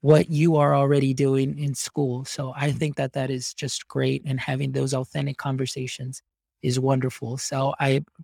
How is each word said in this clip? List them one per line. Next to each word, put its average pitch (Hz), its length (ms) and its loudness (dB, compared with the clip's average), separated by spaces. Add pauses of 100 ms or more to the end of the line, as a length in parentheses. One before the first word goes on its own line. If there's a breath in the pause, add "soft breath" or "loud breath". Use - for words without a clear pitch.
what 151 300 6
you 160 260 4
are 147 180 6
already 139 400 4
doing 135 440 2
in 139 160 -2
school, 131 500 -4
so 131 320 -8
I 143 160 0
think 143 240 -2
that 131 160 -4
that 135 180 -4
is 127 240 -6
just - 340 -8
great, 135 360 0
and 131 160 -4
having 135 320 -4
those 135 220 -2
authentic 139 420 -4
conversations 131 880 -6 (400)
is 127 160 0
wonderful, 131 600 -2
so 139 420 -2
I, 139 240 2 (200)